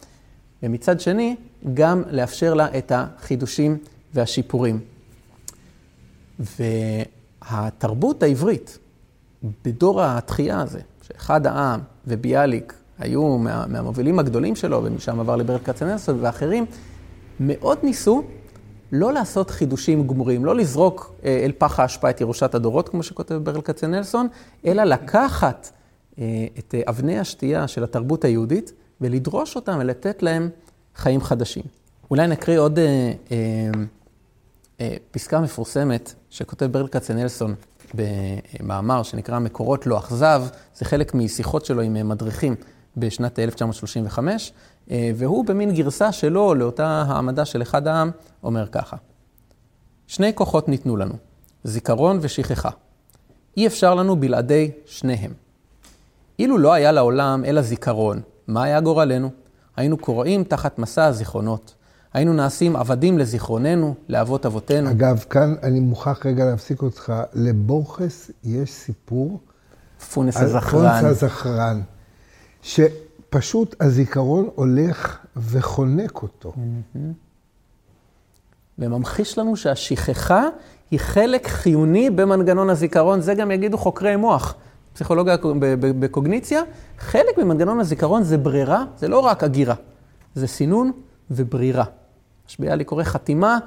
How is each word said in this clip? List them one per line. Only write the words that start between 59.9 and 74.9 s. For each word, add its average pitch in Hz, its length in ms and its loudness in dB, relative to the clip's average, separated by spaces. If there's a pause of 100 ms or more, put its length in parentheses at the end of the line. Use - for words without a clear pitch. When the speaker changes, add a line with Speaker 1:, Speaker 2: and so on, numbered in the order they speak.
Speaker 1:
קורעים 156 480 0
תחת 147 340 -4
מסע 117 260 0
הזיכרונות. 110 720 -2 (400)
היינו 160 180 2
נעשים 151 440 2
עבדים 131 420 2
לזיכרוננו, 131 760 0 (140)
לאבות 120 380 0
אבותינו." 131 440 0
Speaker 2:
אגב, 120 400 4
כאן 147 320 4
אני 131 180 2
מוכרח 127 460 0
רגע 131 180 2
להפסיק 127 380 -2
אותך. 123 300 -4 (220)
לבורכס 123 960 0 (140)
יש 123 260 -4
סיפור 131 720 -6 (720)
Speaker 1:
פונס 127 240 0
Speaker 2:
על 127 80 4
Speaker 1:
הזכרן. 117 560 4
Speaker 2:
פונס 113 40 6
הזכרן. 117 760 2 (840)
שפשוט - 1160 0
הזיכרון 139 760 2
הולך 143 640 0 (180)